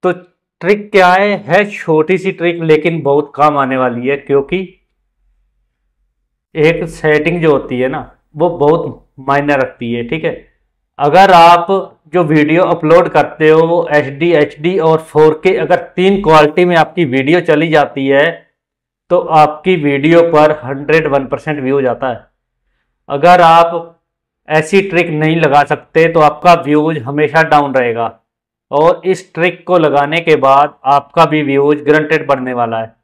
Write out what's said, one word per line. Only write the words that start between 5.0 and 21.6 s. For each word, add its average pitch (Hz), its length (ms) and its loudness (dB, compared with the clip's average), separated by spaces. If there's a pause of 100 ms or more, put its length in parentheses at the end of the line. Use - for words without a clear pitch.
एक 156 360 0
setting 156 520 -2
जो 160 100 2
होती 127 280 -4
है 127 80 -2
ना 143 220 -10 (240)
वो 165 240 -2
बहुत 147 480 -2 (140)
मायने 143 360 -2
रखती 123 360 -6
है। 120 140 -6
ठीक 160 180 -8
है, 156 100 -6 (640)
अगर 175 340 4
आप 170 340 6 (420)
जो 170 160 -2
video 156 400 0
upload 165 460 0
करते 156 380 0
हो 160 140 4
वो 165 280 0
एचडी, 147 440 -2
एचडी 151 460 -2
और 160 200 0
फ़ोर 156 420 2
के 190 160 2
अगर 165 380 -2
तीन 196 260 0
quality 156 420 2
में 175 120 0
आपकी 160 300 0
video 135 360 0
चली 160 280 0
जाती 139 380 0
है 143 220 2 (800)
तो 175 80 2
आपकी 156 640 0
video 143 480 2
पर 151 320 2
हंड्रेड 147 460 -2
वन 135 180 -2
percent 143 340 -8